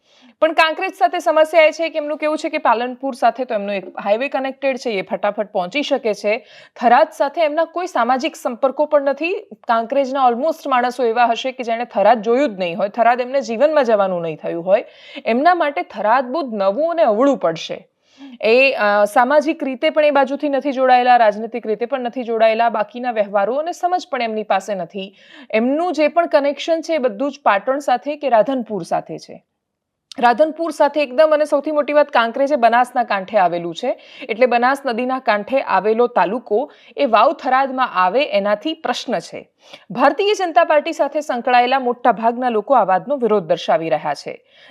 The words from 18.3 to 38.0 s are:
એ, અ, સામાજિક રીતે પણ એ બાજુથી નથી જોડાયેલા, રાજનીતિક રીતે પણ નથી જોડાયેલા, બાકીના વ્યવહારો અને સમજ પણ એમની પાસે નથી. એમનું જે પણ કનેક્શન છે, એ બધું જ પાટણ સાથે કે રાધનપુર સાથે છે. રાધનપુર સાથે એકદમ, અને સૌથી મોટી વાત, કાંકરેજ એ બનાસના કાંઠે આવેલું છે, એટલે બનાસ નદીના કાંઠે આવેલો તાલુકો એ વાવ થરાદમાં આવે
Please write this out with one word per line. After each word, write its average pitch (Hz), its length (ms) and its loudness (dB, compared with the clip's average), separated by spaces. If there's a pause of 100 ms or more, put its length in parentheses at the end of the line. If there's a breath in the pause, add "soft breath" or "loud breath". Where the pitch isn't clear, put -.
એ, 262 320 4
અ, 311 320 2
સામાજિક 294 600 2
રીતે 269 260 -2
પણ 302 140 2
એ 294 60 4
બાજુથી 277 380 0
નથી 277 240 -2
જોડાયેલા, 247 440 4
રાજનીતિક 220 500 0
રીતે 220 200 -4
પણ 262 140 -4
નથી 247 220 -6
જોડાયેલા, 226 460 2
બાકીના 233 420 -6
વ્યવહારો 202 440 -2
અને 311 180 -4
સમજ 359 380 -4
પણ 254 120 -4
એમની 220 200 -4
પાસે 202 320 -2
નથી. 190 420 -10 (340 loud breath)
એમનું 277 420 0
જે 294 160 0
પણ 339 180 0
કનેક્શન 294 540 0
છે, 320 140 -4
એ 311 40 0
બધું 254 340 -4
જ - 20 -10 (100)
પાટણ 202 340 0
સાથે 247 380 -2
કે 294 120 -6
રાધનપુર 226 540 0
સાથે 160 360 -6
છે. - 260 -20 (760)
રાધનપુર 247 520 2
સાથે 294 320 2
એકદમ, 285 320 2
અને 294 100 2
સૌથી 294 260 -2
મોટી 294 220 -2
વાત, 294 160 4
કાંકરેજ 262 440 0
એ 302 40 2
બનાસના 240 480 2
કાંઠે 202 340 -2
આવેલું 170 360 0
છે, 254 260 -6 (280 loud breath)
એટલે 220 180 2
બનાસ 247 400 0
નદીના 247 320 -2
કાંઠે 214 420 0
આવેલો 214 460 0
તાલુકો 233 640 -2 (240 loud breath)
એ 285 100 0
વાવ 226 260 4
થરાદમાં 262 600 -2
આવે 185 300 0